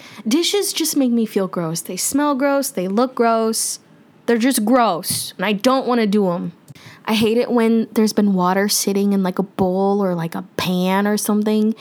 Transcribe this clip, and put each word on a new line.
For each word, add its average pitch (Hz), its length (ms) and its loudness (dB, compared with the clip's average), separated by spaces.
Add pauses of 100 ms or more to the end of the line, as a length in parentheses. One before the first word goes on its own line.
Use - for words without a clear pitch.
(280)
Dishes 339 460 0
just 311 200 -2
make 262 160 2
me 233 140 2
feel 196 240 -2
gross. 170 320 -4
They 190 160 -10
smell 285 380 0
gross, 277 340 0
they 180 180 -4
look 233 280 0
gross. 226 640 0 (460)
They're 233 100 2
just 240 300 0
gross, 214 720 0
and 190 80 -2
I 214 80 0
don't 254 320 0
wanna 233 200 2
do 196 240 2
'em. 175 220 -6 (520)
I 220 100 -2
hate 220 220 2
it 240 140 0
when 226 420 2
there's 214 200 2
been 202 220 2
water 185 340 2
sitting 202 440 0
in, 196 100 2
like, 185 160 -2
a 190 40 -2
bowl 196 600 0
or, 180 120 0
like, 165 200 -6
a 190 100 -8 (120)
pan 185 500 0
or 208 100 0
something, 214 640 0